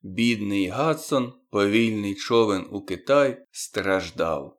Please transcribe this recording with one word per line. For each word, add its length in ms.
Бідний 640
Гадсон, 640
повільний 640
човен 560
у 120
Китай, 560
страждав. 1080